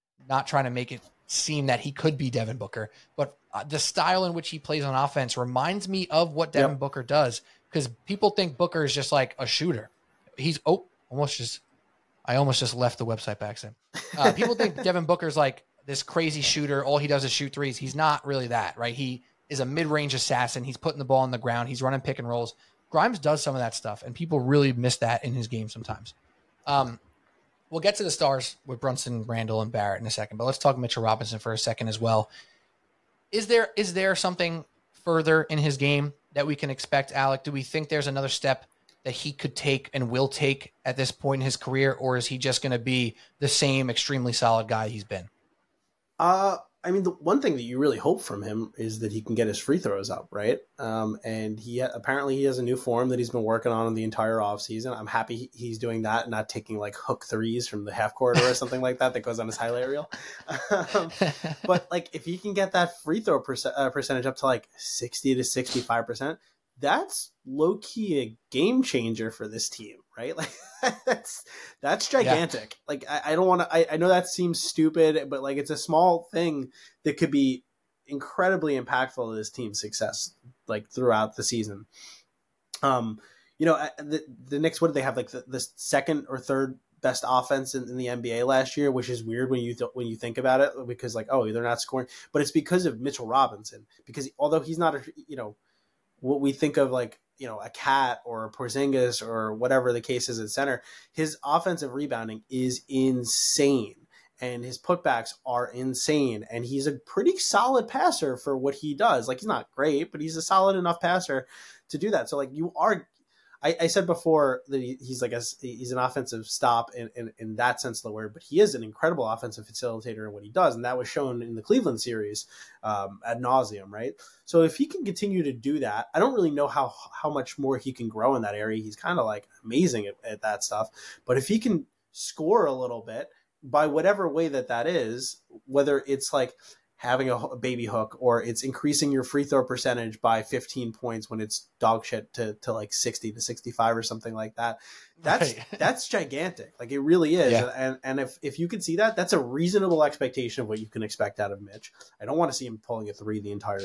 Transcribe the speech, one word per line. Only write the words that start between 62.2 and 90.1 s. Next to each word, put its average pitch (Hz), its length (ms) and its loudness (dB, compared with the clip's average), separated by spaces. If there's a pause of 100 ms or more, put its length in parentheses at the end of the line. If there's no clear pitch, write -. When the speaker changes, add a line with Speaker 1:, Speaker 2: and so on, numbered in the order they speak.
Speaker 2:
he 170 120 -6
can 202 160 -6
get 190 200 0
that 175 300 2
free 170 180 0
throw 165 200 4
perce-, - 260 -4
uh, 135 240 0
percentage 131 360 -2
up 131 100 -4
to, 139 100 -2
like, 127 300 0
sixty - 600 -2
to 127 80 0
sixty-five 120 640 -2
percent, 139 340 -6 (380)
that's 202 520 -2 (160)
low-key 165 760 0
a 113 160 -6 (140)
game 226 320 2
changer 113 480 -2
for 110 160 -10
this 110 220 -6
team, 104 300 -16 (180)
right? 127 200 -8
<laughs> 156 100 -6 (360)
Like, 262 140 0 (100)
that's, - 380 -4 (360)
that's 160 320 -2
Speaker 1:
Yeah. 262 120 6
Speaker 2:
gigantic. 127 500 0 (140)
Like, 143 200 -6
I, 147 180 -4
I 156 100 2
don't 185 100 6
wanna, 175 240 4
I, 165 220 6
I 156 60 0
know 175 100 4
that 180 180 6
seems 175 340 -2
stupid, 156 680 4
but, 135 100 -4
like, 139 160 -4
it's 143 140 -4
a 147 60 -4
small 170 560 4
thing 151 400 -2 (320)
that 147 140 0
could 156 120 2
be 135 320 2 (460)
incredibly 151 680 0
impactful 123 540 -2
to 110 60 -6
this 107 120 -6
team's 107 320 -8
success, - 540 -6 (320)
like, 107 240 -6
throughout 110 460 2
the 110 80 -4
season. 107 420 -4 (960)
Um, 117 380 0 (380)
you 156 80 2
know, 165 80 6
uh, 147 220 -4
the, 151 280 -6 (240)
the 143 100 -4
Knicks, 160 220 0
what 165 80 6
do 147 60 0
they 139 80 0
have? 131 140 0
Like, 123 140 -6
the, 127 160 -12
the 127 140 -8 (160)
second 147 520 0
or 131 120 -6
third 135 400 -2 (200)
best 127 280 0
offense 131 480 2
in, 127 80 -6
in 123 120 -10
the 127 120 -4
N 120 120 -4
B 117 120 -4
A 117 120 0
last 131 320 2
year, 143 140 2
which 127 180 0
is 117 140 -4
weird 120 280 -2
when 127 100 0
you 117 160 -4
th-, 120 180 -4
when 123 140 -4
you 110 80 -6